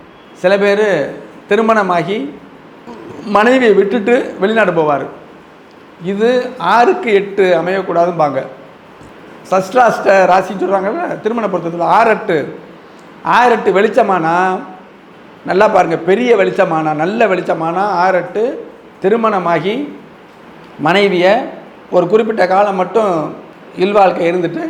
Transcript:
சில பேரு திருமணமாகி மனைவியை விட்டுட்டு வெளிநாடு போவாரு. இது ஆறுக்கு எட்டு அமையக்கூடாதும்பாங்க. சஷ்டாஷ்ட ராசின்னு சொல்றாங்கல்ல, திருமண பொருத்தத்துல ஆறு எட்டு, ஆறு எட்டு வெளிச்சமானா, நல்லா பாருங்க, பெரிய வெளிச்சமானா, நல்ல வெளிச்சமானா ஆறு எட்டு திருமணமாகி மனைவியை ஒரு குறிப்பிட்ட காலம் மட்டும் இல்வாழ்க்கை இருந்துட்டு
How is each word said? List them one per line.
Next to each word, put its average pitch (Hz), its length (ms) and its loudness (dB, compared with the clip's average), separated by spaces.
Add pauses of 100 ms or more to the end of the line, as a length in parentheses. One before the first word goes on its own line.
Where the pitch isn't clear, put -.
(420)
சில 180 100 2 (120)
பேரு 202 240 2 (640)
திருமணமாகி 202 680 0 (1160)
மனைவியை 240 440 4
விட்டுட்டு 220 360 2 (260)
வெளிநாடு 208 380 2
போவாரு. 143 260 0 (1080)
இது 214 180 0 (440)
ஆறுக்கு 240 360 2 (100)
எட்டு 196 260 0 (140)
அமையக்கூடாதும்பாங்க. 170 800 -2 (1120)
சஷ்டாஷ்ட 196 680 2 (140)
ராசின்னு 196 320 0
சொல்றாங்கல்ல, 220 420 -2 (160)
திருமண 226 240 -2
பொருத்தத்துல 170 520 -2
ஆறு 226 180 4
எட்டு, 180 200 -2 (1000)
ஆறு 247 180 4
எட்டு 202 220 -2
வெளிச்சமானா, 196 580 0 (1120)
நல்லா 185 260 2
பாருங்க, 165 220 2 (140)
பெரிய 233 200 2 (100)
வெளிச்சமானா, 170 520 0 (100)
நல்ல 220 300 0
வெளிச்சமானா 170 500 -2 (220)
ஆறு 185 180 2
எட்டு 202 220 -4 (580)
திருமணமாகி 196 720 0 (1120)
மனைவியை 185 460 2 (600)
ஒரு 180 180 4
குறிப்பிட்ட 220 300 2 (100)
காலம் 196 280 2
மட்டும் 196 320 0 (720)
இல்வாழ்க்கை 190 460 2
இருந்துட்டு 175 400 -4